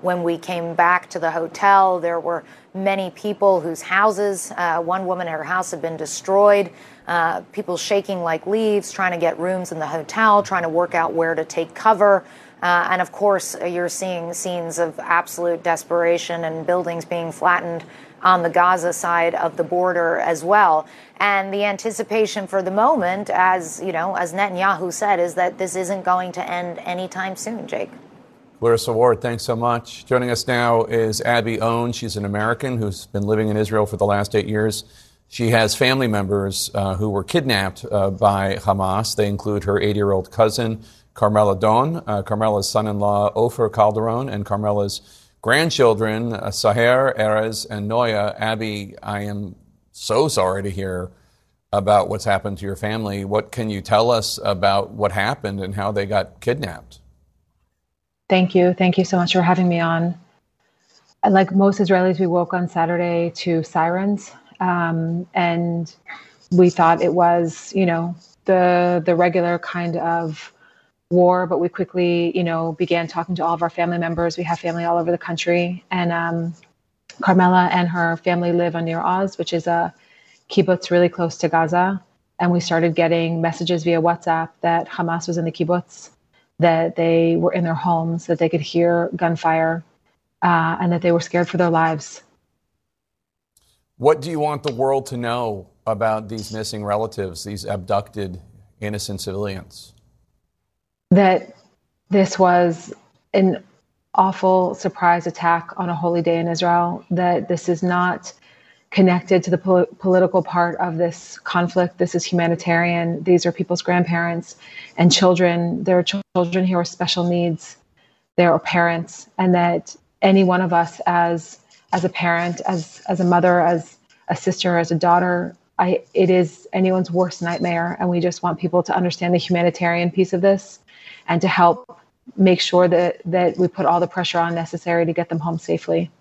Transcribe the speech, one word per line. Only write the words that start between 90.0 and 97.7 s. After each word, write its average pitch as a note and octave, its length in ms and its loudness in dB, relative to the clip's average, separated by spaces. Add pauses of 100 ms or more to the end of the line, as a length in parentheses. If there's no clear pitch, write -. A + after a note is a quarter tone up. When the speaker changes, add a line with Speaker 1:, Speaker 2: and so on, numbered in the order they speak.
Speaker 3:
uh, E3 380 2
and F3+ 120 0
that E3+ 100 0
they F3 100 2
were E3+ 100 2
scared F3 260 -2
for - 100 -6
their F3 120 2
lives. D#3+ 540 -2 (1700)
Speaker 2:
What D3 240 2
do D3 80 -8
you D#3+ 100 -4
want D3 240 -4
the D3 100 -4
world C3+ 340 0
to C3 100 -8
know A#2 520 -4 (160)
about A2 420 -2
these G#2+ 240 -10
missing G#2+ 320 -8
relatives, G#2 600 -4
these G2+ 200 -10
abducted G2+ 800 -6 (400)